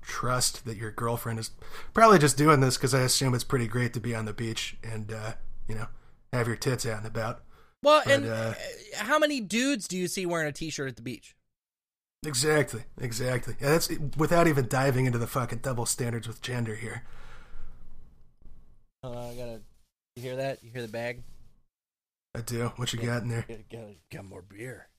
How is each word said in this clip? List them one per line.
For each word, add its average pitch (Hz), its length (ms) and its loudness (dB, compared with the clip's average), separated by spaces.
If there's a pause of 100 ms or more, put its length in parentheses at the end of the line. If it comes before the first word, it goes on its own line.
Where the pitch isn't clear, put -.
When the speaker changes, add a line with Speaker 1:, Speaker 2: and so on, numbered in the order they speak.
Speaker 1:
trust - 640 -2
that 113 120 -8
your 110 140 -6
girlfriend 117 480 -4
is 110 120 -8 (420)
probably 220 260 10
just 143 180 6
doing 147 220 8
this 131 180 4
'cause 127 160 2
I 135 80 4
assume 127 320 2
it's 120 100 0
pretty 120 240 0
great 120 260 0
to 131 60 -4
be 117 160 -4
on 110 100 -4
the 104 80 -6
beach 113 500 -6
and, 110 280 -6
uh, 107 220 -6 (340)
you 110 80 0
know, 107 120 -2 (460)
have 120 140 2
your 117 80 -2
tits 123 300 -2
out 110 140 -4
and 110 80 -8
about. 113 340 -6 (420)
Speaker 2:
Well, 294 220 8
Speaker 1:
But, 269 80 6
Speaker 2:
and, - 120 2
Speaker 1:
uh, 113 280 -2
Speaker 2:
uh, - 0 - (440)
how 294 220 2
many 302 220 2
dudes 226 460 0
do 180 100 -4
you 180 100 0
see 185 180 -4
wearing 165 220 0
a 147 40 -2
t-shirt 147 380 -6
at 120 60 -12
the 123 60 -18
beach? 117 340 -12 (920)
Speaker 1:
Exactly, 143 580 2 (160)
exactly. 120 600 -2
Yeah, 139 120 2
that's 165 180 4 (280)
without 165 300 6
even 139 200 4
diving 131 400 4
into 120 100 2
the 117 100 0
fucking 117 320 -2
double 117 280 -2
standards 117 400 -2
with 110 140 -10
gender 117 340 -4
here. 110 280 -8 (2000)
Speaker 2:
Uh, 131 60 -10 (200)
I 120 60 -10
gotta, 117 260 -8 (540)
you 120 60 -12
hear 127 140 -6
that? 135 280 -4
You 117 80 -20
hear 123 120 -8
the 113 40 -8
bag? 120 360 -6 (1120)
Speaker 1:
I 117 60 -6
do. 117 340 -4
What - 180 -4
you 117 60 -4
Speaker 2:
Yeah, 113 80 -4
Speaker 1:
got 120 160 -2
in 120 60 -4
there? 117 180 -4
Speaker 2:
got, 107 220 -14
got, 113 180 -14 (240)
got 98 140 -12
more 98 180 -16
beer. 104 440 -16 (100)